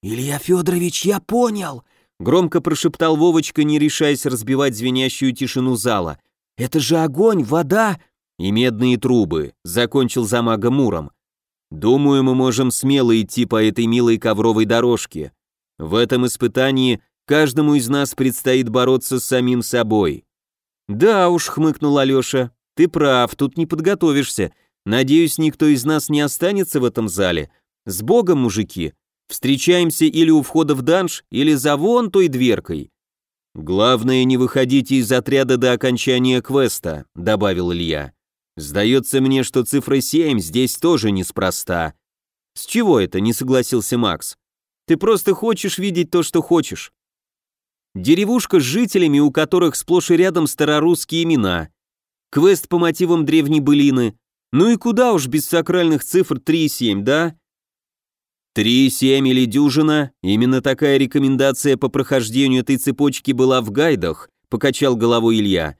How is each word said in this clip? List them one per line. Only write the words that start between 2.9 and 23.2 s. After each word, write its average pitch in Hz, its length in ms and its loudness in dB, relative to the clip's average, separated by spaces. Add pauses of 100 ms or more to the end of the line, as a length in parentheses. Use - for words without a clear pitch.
Вовочка, 160 480 2
не 151 140 0
решаясь 147 480 0
разбивать 127 500 -2
звенящую 127 560 -2
тишину 127 440 -2
зала. 101 420 -4 (380)
«Это 131 240 -2
же 147 180 0
огонь, 160 440 0
вода 165 580 0 (380)
и 92 120 -2
медные 123 460 2
трубы», 87 580 0 (100)
закончил 120 600 -2
за 120 180 -2
мага 117 280 0
Муром. 98 400 -2 (600)
«Думаю, 135 520 2
мы 131 120 2
можем 127 360 0
смело 127 500 2
идти 110 260 -4
по 110 160 0
этой 110 240 0
милой 117 320 2
ковровой 110 460 0
дорожке. 113 680 -2 (460)
В 80 160 -6
этом 123 320 0
испытании 127 760 0 (240)
каждому 147 480 2
из 120 140 0
нас 143 260 -2
предстоит 131 540 0
бороться 127 500 0
с 120 60 -6
самим 123 380 0
собой». 107 600 0 (640)
«Да 180 440 2
уж», 170 180 -2
хмыкнул 151 500 0
Алеша, 135 540 0 (240)
«ты 170 120 4
прав, 131 460 2